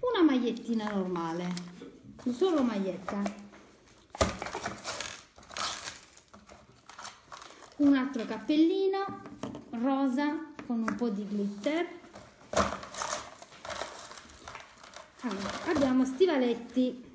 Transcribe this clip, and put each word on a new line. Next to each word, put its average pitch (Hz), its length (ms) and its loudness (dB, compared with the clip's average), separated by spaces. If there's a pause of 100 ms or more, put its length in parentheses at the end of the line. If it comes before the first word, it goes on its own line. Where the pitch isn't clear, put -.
(160)
una 330 160 8
magliettina 226 640 0
normale, 180 600 -2 (760)
solo 320 320 4
maglietta. 202 580 -2 (4000)
Un 277 200 8
altro 240 280 0
cappellino 381 960 2 (500)
rosa 269 840 0 (120)
con 226 220 0
un 202 80 -2
po' 240 140 0
di 202 140 -4
glitter. 208 640 -2 (3250)
Allora, 196 480 -4
abbiamo 262 380 4
stivaletti 254 1000 2 (120)